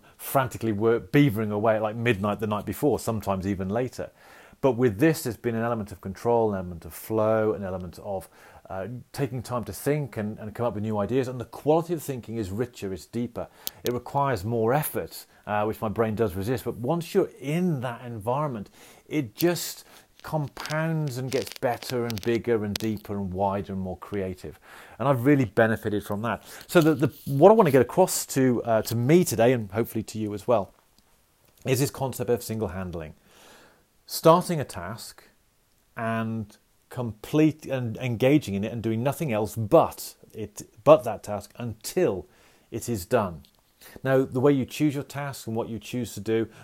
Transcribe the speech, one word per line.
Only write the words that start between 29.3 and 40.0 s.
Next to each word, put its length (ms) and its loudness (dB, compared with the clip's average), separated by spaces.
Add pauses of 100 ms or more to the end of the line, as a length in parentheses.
and 200 0
hopefully 320 -2
to 140 -10
you 160 -4
as 140 -8
well, 260 2 (920)
is 140 2
this 120 0
concept 380 -6
of 120 2
single 280 -4
handling. 460 -8 (920)
Starting 560 4
a 20 -2
task 600 -12 (720)
and 600 -4 (320)
complete 760 0
and 320 -4
engaging 560 2
in 120 -2
it 80 -4
and 100 -8
doing 180 0
nothing 300 -2
else 240 -2
but 580 2 (200)